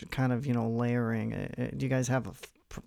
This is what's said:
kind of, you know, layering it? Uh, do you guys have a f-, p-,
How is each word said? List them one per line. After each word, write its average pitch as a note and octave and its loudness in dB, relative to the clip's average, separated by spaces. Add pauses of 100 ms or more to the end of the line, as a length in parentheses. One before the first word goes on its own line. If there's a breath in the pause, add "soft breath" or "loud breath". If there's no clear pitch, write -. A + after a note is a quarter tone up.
kind B2+ 2
of, A#2+ 0
you B2+ 2
know, A#2 2
layering A2+ 2
it? - -6
Uh, B2 -2
do C3+ 0
you C3 0
guys C3 2
have B2+ 2
a G2 -6
f-, - -18 (280)
p-, - -10